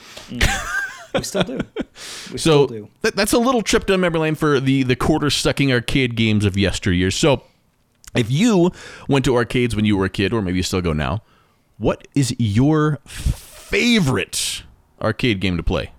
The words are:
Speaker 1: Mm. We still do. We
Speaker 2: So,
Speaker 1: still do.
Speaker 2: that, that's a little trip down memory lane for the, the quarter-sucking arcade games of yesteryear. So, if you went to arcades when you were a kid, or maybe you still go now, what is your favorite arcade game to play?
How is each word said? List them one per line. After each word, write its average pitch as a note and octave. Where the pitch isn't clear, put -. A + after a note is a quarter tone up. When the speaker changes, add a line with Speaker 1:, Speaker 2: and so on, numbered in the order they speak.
Speaker 1:
Mm. -
We -
still F#3+
do. A#3+
We B2
Speaker 2:
So, C#3+
Speaker 1:
still -
do. A2
Speaker 2:
that, A3
that's G#3
a A#3+
little A#3
trip -
down F#3+
memory E3+
lane D#3
for D3
the, C3+
the B2
quarter-sucking C#3+
arcade B2
games G#2+
of F#2+
yesteryear. F#2
So, C3+
if A#2
you F3+
went C3+
to B2+
arcades A#2+
when G#2+
you G#2
were F#2+
a F#2+
kid, G2
or A2+
maybe F2+
you F#2
still F#2
go E2+
now, D2+
what -
is C3
your D3
favorite -
arcade A2
game F2+
to E2
play? F#2